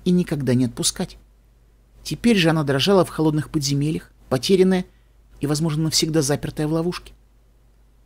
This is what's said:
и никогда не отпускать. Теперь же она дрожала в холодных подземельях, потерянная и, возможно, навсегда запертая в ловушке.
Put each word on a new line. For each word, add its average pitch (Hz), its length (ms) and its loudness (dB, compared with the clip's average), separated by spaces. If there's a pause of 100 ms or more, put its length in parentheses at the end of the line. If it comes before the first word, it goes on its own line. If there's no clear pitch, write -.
и 185 60 0
никогда 143 440 0
не 127 120 2
отпускать. - 520 -6 (880)
Теперь 208 300 2
же 165 100 4
она 160 160 0
дрожала 139 400 2
в - 60 -14
холодных 156 400 -2
подземельях, 143 600 -4 (200)
потерянная 185 560 2 (540)
и, 147 60 -4
возможно, 151 380 -2
навсегда 160 380 0
запертая 143 440 -4
в 151 60 -2
ловушке. 165 400 -4 (920)